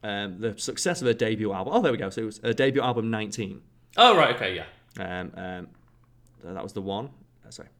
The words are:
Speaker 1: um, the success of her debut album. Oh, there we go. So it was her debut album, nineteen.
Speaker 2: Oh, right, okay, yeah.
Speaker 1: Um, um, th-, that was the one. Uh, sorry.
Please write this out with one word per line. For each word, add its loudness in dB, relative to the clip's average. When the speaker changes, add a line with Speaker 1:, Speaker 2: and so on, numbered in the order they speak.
Speaker 1:
um, -6
the -4
success -4
of 2
her 4
debut 0
album. -4
Oh, 4
there 4
we 0
go. -4
So -6
it -2
was -10
her 0
debut 4
album, 0
nineteen. -6
Speaker 2:
Oh, 10
right, 6
okay, -2
yeah. -8
Speaker 1:
Um, -8
um, -10
th-, -12
that -8
was -10
the -8
one. -6
Uh, -20
sorry. -20